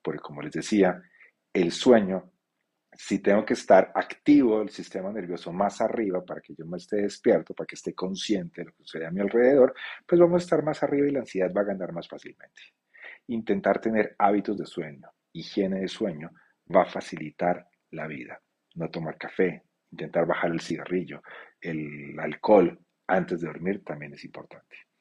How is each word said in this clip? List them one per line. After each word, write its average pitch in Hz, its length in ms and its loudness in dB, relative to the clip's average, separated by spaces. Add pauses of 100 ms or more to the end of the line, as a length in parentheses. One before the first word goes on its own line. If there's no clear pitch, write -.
porque 78 200 -6
como 73 200 -14
les 76 120 -10
decía, - 460 2 (540)
el 87 180 2
sueño, 98 600 4 (640)
si - 240 -4
tengo 104 260 4
que - 80 -2
estar 95 420 6
activo 117 680 4
el 101 80 -4
sistema - 420 -10
nervioso 87 400 -8
más 98 300 0
arriba 101 420 -2
para - 180 -12
que - 140 -20
yo 82 100 -14
me 87 120 -10
esté 104 200 -6
despierto, 104 560 2
para 82 140 -8
que - 80 -16
esté - 180 -10
consciente 92 680 -6
de 82 40 -10
lo - 60 -20
que - 120 -20
sucede 80 220 -10
a 82 60 -10
mi 95 100 -4
alrededor, 120 520 6 (320)
pues 175 140 4
vamos 175 220 6
a 175 40 -10
estar 151 180 0
más 151 200 -2
arriba 143 240 2
y 143 40 0
la 135 100 -2
ansiedad - 340 -2
va 101 60 2
a 101 40 0
ganar 95 260 -6
más 85 160 -8
fácilmente. - 540 -20 (680)
Intentar 101 520 0
tener 110 400 0
hábitos 101 380 2
de 82 80 -8
sueño, 76 440 -12 (220)
higiene 95 480 -4
de 95 80 -4
sueño, 85 440 -6 (420)
va 90 100 6
a - 60 -2
facilitar - 800 -4 (240)
la 78 160 -10
vida. 71 340 -14 (340)
No 80 140 -6
tomar 80 280 -8
café, - 460 -2 (280)
intentar - 340 -2
bajar 85 260 -2
el 82 100 -4
cigarrillo, 76 600 -6 (400)
el 73 580 -10
alcohol 85 600 4 (280)
antes 90 340 0
de - 60 -4
dormir 95 360 -6
también 73 300 -12
es - 100 -20
importante. - 520 -20 (260)